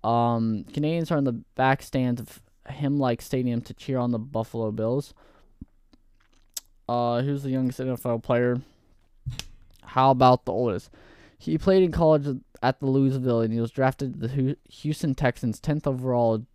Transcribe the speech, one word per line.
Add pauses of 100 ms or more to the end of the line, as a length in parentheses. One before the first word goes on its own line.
Um,
Canadians
are
in
the (120)
back
stands
of (260)
Him
Like
Stadium
to
cheer
on
the
Buffalo
Bills. (1700)
Uh,
who's
the
youngest
N
F
L
player? (1200)
How
about
the
oldest? (480)
He
played
in
college (340)
at
the
Louisville,
and
he
was
drafted
to
the
Hu-, (100)
Houston
Texans,
tenth
overall